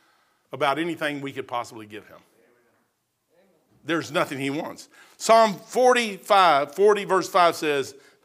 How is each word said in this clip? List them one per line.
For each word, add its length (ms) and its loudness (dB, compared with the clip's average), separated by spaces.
about 280 -4
anything 420 -6
we 100 -10
could 160 -12
possibly 380 -10
give 220 -18
him. 120 -20
There's 260 -4
nothing 280 -4
he 100 -4
wants. 400 -10
Psalm 380 4
forty-five, 1200 2
forty, 300 2
verse 240 -2
five 260 4
says, 400 -4